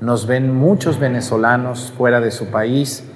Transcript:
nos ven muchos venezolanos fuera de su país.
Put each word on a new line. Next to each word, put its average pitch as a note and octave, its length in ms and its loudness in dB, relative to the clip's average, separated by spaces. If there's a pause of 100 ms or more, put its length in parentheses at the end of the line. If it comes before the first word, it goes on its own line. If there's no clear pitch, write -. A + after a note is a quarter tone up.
nos A2+ 280 -2
ven C3 260 0
muchos D#3+ 460 2
venezolanos B2 960 0
fuera A#2+ 220 4
de A#2 100 0
su A2 160 -8
país. A#2+ 560 -2 (140)